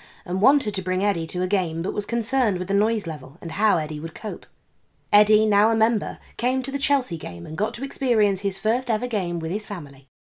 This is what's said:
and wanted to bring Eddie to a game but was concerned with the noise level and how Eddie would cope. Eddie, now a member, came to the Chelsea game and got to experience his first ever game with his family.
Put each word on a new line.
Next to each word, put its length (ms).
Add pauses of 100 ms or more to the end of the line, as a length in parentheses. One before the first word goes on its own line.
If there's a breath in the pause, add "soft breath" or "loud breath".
(260 loud breath)
and 140
wanted 360
to 60
bring 220
Eddie 240
to 140
a 60
game 340
but 120
was 120
concerned 520
with 120
the 40
noise 320
level 360
and 120
how 240
Eddie 220
would 160
cope. 300 (680)
Eddie, 340
now 240
a 60
member, 420 (200 soft breath)
came 260
to 80
the 80
Chelsea 380
game 280
and 120
got 160
to 100
experience 580
his 160
first 320
ever 180
game 320
with 120
his 140
family. 420 (280)